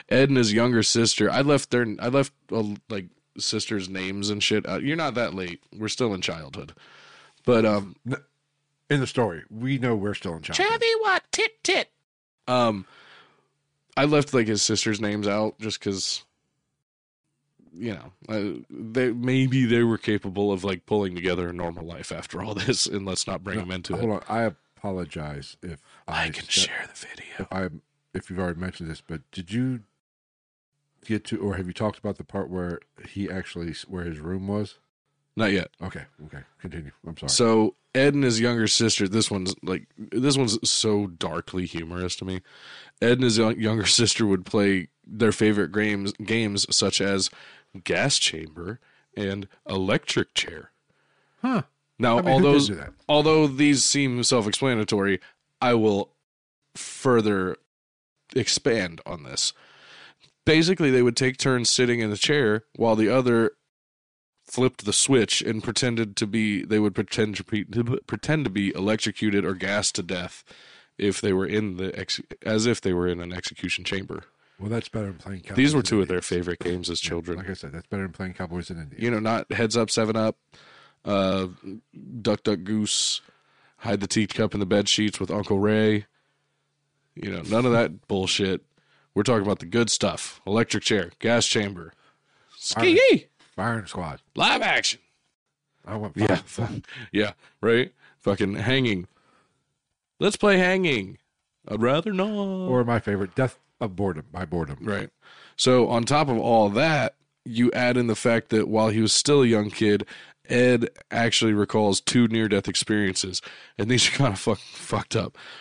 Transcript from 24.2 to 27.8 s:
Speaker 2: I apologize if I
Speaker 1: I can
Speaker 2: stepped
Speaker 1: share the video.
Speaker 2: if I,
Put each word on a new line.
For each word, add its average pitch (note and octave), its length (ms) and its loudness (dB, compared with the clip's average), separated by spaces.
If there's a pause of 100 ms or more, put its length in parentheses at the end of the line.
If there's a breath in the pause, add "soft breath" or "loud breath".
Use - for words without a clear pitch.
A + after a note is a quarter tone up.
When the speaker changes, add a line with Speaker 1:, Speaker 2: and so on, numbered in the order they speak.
Speaker 2:
I A2+ 160 -2 (340)
apologize D#2 840 -10
if E2 200 -14 (260 soft breath)
I - 180 -4
Speaker 1:
I E2 40 -4
can - 140 -10
Speaker 2:
stepped - 80 -10
Speaker 1:
share - 360 -2
the - 200 -18
video. - 320 -20
Speaker 2:
if G2 120 -8
I, F#2 180 -6 (440)